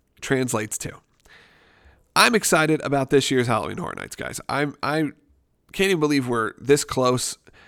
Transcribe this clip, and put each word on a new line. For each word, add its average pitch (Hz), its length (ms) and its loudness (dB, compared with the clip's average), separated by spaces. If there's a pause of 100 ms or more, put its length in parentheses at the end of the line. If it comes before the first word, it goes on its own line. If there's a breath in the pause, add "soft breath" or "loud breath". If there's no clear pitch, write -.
(200)
translates 117 580 -2
to. - 140 -10 (1200 soft breath)
I'm 226 200 6
excited 156 460 2
about 135 280 -2
this 139 220 4
year's 127 160 2
Halloween 107 300 -2
Horror 50 180 -8
Nights, - 180 -14
guys. - 340 -10
I'm, 143 360 -4
I 151 260 -2 (640)
can't 196 180 0
even 185 80 2
believe 147 300 0
we're 113 300 -2
this 143 260 4
close. 127 540 0 (300 soft breath)